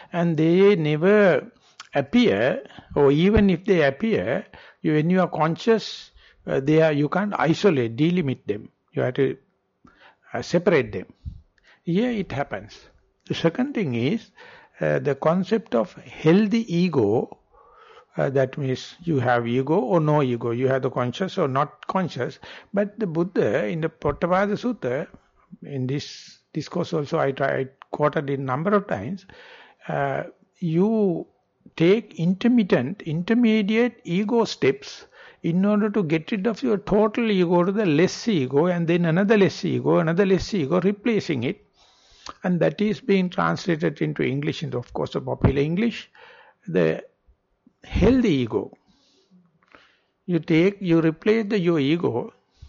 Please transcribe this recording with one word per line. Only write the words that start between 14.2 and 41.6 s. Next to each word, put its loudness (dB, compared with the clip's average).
uh, 0
the -2
concept -2
of -2
healthy 0
ego, 0
uh, 0
that 0
means -6
you -2
have 0
ego 0
or 0
no 2
ego, -2
you 0
have 0
the -2
conscious -4
or 0
not -4
conscious. -4
But -2
the -2
Buddha -2
in -4
the -4
Potthapada -2
Sutta, -6
in -6
this -8
discourse -6
also -4
I 0
tried, -2
quoted -2
it -2
number -2
of 0
times, -6
uh, -4
you 0
take 2
intermittent, 0
intermediate 0
ego 0
steps -4
in 0
order 2
to 0
get -2
rid -4
of -2
your 0
total 0
ego 2
to 0
the 0
less 0
ego, 2
and 0
then 2
another 4
less 2
ego, 2
another 2
less 0
ego, 0
replacing -2
it. -6